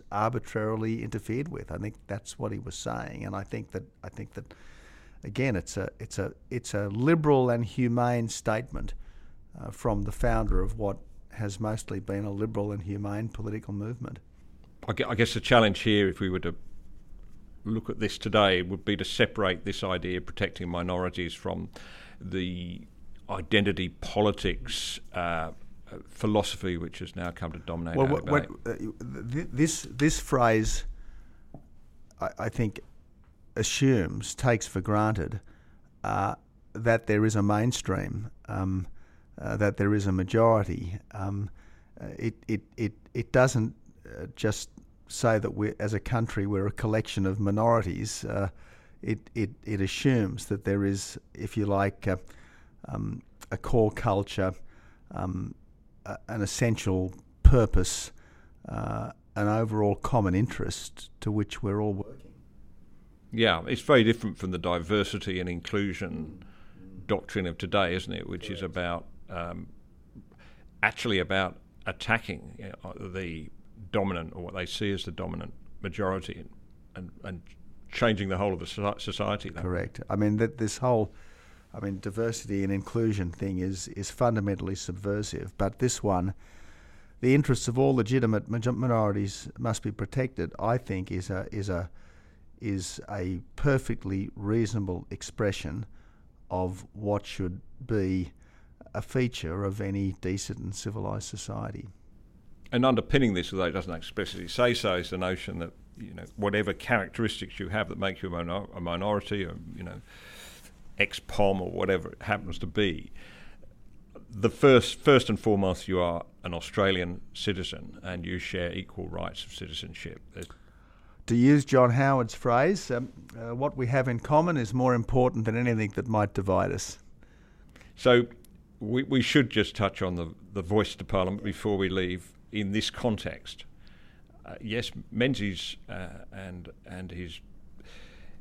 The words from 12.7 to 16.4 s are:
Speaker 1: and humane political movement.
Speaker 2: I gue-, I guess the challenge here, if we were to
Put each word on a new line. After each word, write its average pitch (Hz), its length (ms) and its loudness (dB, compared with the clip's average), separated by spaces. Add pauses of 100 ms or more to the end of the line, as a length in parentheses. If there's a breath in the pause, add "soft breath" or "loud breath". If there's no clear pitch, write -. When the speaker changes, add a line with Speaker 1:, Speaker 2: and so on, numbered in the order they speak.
Speaker 1:
and 101 120 -4
humane 101 440 -4
political 107 460 -6
movement. 110 460 -6 (680)
Speaker 2:
I 113 60 0
gue-, - 140 0
I 123 80 0
guess - 180 4
the - 80 -2
challenge 113 400 8
here, 104 260 6
if 90 120 -2
we 95 100 0
were 92 100 0
to 85 160 -2 (1120)